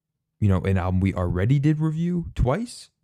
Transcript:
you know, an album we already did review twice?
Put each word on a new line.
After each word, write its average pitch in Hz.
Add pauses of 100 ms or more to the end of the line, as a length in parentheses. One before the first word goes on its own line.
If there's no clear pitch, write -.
(400)
you 107
know, 95
an 95
album 92
we 98
already 92
did 151
review 170
twice? 180 (140)